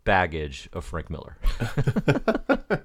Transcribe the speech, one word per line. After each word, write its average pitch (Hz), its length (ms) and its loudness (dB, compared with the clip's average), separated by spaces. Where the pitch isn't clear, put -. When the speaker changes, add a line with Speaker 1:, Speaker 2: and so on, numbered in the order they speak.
Speaker 1:
baggage 80 680 2
of 90 100 -8
Frank - 260 -8
Miller. - 280 -10
<laughs> - 180 -2
Speaker 2:
<laughs> - 1080 0